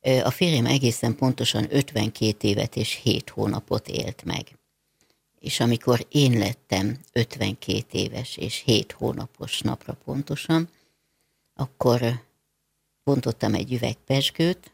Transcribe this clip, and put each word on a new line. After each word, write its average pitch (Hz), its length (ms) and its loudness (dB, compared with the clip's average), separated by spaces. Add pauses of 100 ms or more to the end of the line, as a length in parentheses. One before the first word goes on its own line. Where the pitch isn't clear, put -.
Ö, 131 240 4
a 123 60 4
férjem 151 360 2
egészen 123 500 2
pontosan 127 500 0 (100)
ötvenkét 110 640 0
évet 107 340 0
és 117 180 -2
hét 113 360 0
hónapot 104 580 -4
élt - 360 -8
meg. - 340 -8 (800)
És - 220 -6
amikor 120 480 2
én 135 300 4
lettem 101 600 -2 (140)
ötvenkét 110 840 -4
éves - 420 -6
és - 280 -8
hét 110 280 2
hónapos - 680 -6
napra - 320 -6 (120)
pontosan, 151 640 -2 (840)
akkor, 123 480 0
ö, 117 80 2 (920)
bontottam 123 500 0
egy 127 180 -4
üveg 120 220 -2 (120)
pezsgőt 165 680 0